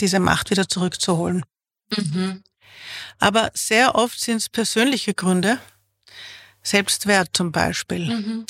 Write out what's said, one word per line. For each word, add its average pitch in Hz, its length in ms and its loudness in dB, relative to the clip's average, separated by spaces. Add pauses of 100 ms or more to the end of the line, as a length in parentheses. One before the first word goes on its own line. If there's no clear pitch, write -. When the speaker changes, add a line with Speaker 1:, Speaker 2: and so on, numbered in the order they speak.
Speaker 1:
diese 190 180 2
Macht 175 320 2
wieder 190 180 2
zurückzuholen. 180 760 -2 (520)
Speaker 2:
Mhm. 190 460 -4 (800)
Speaker 1:
Aber 208 340 2
sehr 233 400 2
oft 233 260 0
sind's 226 280 -2
persönliche 226 640 0
Gründe, 185 440 2 (1040)
Selbstwert 202 720 2
zum 175 200 0
Beispiel, 170 600 -2
Speaker 2:
Mhm. 220 380 -6